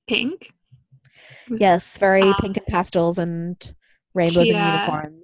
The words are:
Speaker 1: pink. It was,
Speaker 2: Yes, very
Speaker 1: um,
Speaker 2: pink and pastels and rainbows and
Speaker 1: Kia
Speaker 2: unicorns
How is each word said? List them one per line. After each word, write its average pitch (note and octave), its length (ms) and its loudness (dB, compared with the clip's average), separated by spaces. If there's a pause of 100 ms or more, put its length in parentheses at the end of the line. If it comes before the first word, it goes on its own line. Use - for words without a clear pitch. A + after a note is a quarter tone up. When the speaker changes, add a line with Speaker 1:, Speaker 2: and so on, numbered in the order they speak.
Speaker 1:
pink. B3+ 440 -6 (960)
It - 60 -14
was, A3 80 -4
Speaker 2:
Yes, F3+ 360 2
very G3 260 4
Speaker 1:
um, G3 180 4
Speaker 2:
pink G3 160 -4
and - 100 -6
pastels F3+ 520 -2
and E3+ 540 -8 (420)
rainbows E3+ 220 0
and F3 120 4
Speaker 1:
Kia G#3+ 80 2
Speaker 2:
unicorns E3+ 680 -4